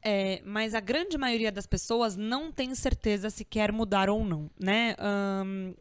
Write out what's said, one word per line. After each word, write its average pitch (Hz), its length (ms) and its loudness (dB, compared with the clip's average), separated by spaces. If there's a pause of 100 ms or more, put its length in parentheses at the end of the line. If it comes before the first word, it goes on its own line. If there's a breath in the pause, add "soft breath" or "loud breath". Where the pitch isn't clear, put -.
É, 196 380 0
mas 214 300 -2
a 226 60 0
grande 311 360 0
maioria 233 340 2
das 202 160 -8
pessoas 226 480 2
não 247 380 -4
tem 262 220 -4
certeza 214 560 0
se - 120 -10
quer 208 300 0
mudar 202 380 2
ou 220 120 2
não, 156 280 -2 (100)
né? 208 380 2
Ahn, 190 840 -2